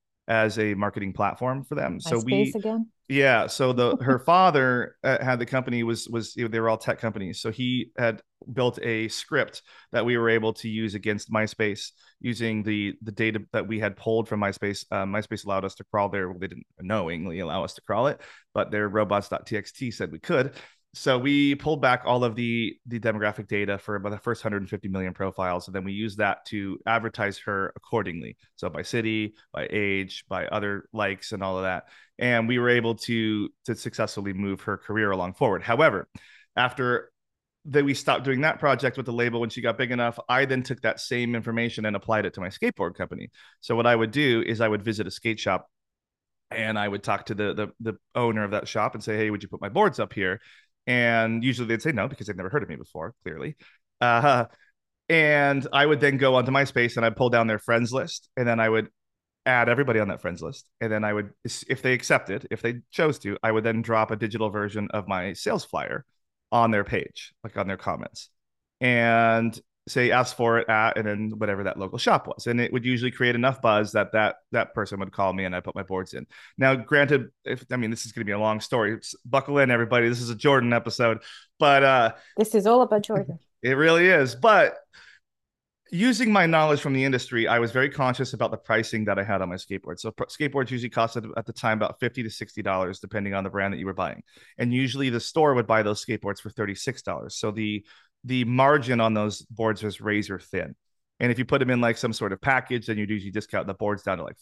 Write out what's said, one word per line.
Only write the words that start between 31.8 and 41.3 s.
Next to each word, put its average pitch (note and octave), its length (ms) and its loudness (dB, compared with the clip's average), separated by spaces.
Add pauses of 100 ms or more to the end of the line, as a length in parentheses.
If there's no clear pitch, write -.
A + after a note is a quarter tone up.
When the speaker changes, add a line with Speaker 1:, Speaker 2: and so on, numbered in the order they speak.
Speaker 1:
And A#2+ 280 2
we B2 120 0
were A#2+ 100 2
able A#2 280 4
to, A2 520 -2 (160)
to A#2 100 -4
successfully G#2 580 -6
move G2 300 -4
her G2+ 140 -6
career G#2+ 340 -2
along F#2 240 -2
forward. G2 280 0
However, A#2 460 2 (480)
after B2 540 0 (560)
that C#3+ 180 4
we C#3 100 2
stopped C3+ 300 0
doing C3 160 0
that D#3 180 0
project C3 380 2
with B2+ 100 -8
the B2 60 -6
label A#2+ 280 0
when A#2 80 -2
she A#2+ 120 -12
got A2+ 180 0
big B2+ 140 -2
enough, A#2+ 260 -2 (100)
I C3 160 4
then B2+ 200 0
took B2+ 180 -6
that - 160 0
same A#2+ 380 -2